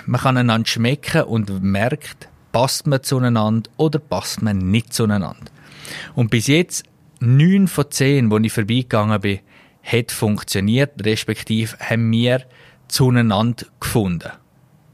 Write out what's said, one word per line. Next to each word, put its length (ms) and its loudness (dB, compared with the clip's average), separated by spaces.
man 140 -2
kann 160 2
einander 320 2
schmecken 540 0
und 400 -2
merkt, 680 -2
passt 380 -2
man 160 0
zueinander 720 0
oder 240 0
passt 420 -8
man 160 0
nicht 340 0
zueinander. 600 -2
Und 140 0
bis 180 0
jetzt, 360 0
neun 480 4
von 220 -2
zehn, 400 2
wo 80 4
ich 140 0
vorbeigegangen 680 0
bin, 180 -2
hat 300 -2
funktioniert, 920 -2
respektive 760 -4
haben 320 -2
wir 320 2
zueinander 760 2
gefunden. 500 -2